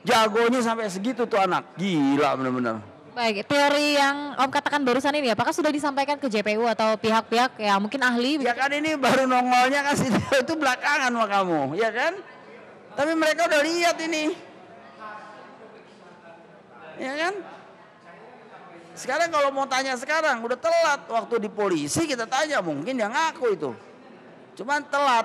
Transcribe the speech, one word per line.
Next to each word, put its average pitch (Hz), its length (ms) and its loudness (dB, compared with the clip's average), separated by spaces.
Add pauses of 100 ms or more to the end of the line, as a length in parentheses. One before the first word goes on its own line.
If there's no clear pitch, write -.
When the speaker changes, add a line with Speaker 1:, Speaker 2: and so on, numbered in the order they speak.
Speaker 1:
Jagonya 233 640 4
sampai 226 240 -2
segitu 226 400 -4
tuh 226 80 0
anak, 180 400 0
gila 147 560 2
bener-bener. 127 480 -2 (320)
Speaker 2:
Baik, 226 320 -2
teori 285 560 2
yang 285 320 0
Om 269 160 0
katakan 285 320 0
barusan 269 320 2
ini 285 160 0
apakah 233 240 0
sudah 302 160 0
disampaikan 285 480 0
ke 285 80 -8
J 220 160 0
P 214 160 0
U 226 80 0
atau 220 320 2
pihak-pihak 226 640 0
ya 208 160 2
mungkin 208 240 -2
ahli? 254 400 0
Speaker 1:
Ya 240 160 0
kan 269 160 0
ini 302 240 0
baru 262 320 2
nongolnya 254 560 2
kan 285 160 0
si 269 80 0
Theo - 320 2
itu 320 160 -2
belakangan 269 560 0
sama 233 160 0
kamu, 175 480 0
ya 220 160 0
kan? 294 240 -2 (800)
Tapi 302 160 0
mereka 311 320 2
udah 320 160 2
lihat 339 400 0
ini. 320 240 -2 (2750)
Ya 262 160 -8 (160)
kan? 392 60 -6 (1600)
Sekarang 311 320 -2
kalau 285 240 0
mau 269 160 -4
tanya 262 320 -2
sekarang, 294 400 0
udah 240 160 -4
telat. 330 560 2
Waktu 220 320 -2
di 208 80 -6
polisi 185 560 0
kita 240 160 -4
tanya, 269 400 0
mungkin 175 320 -4
dia 214 160 -2
ngaku 302 400 0
itu. 151 200 -4 (800)
Cuman 277 420 -4
telat 269 320 4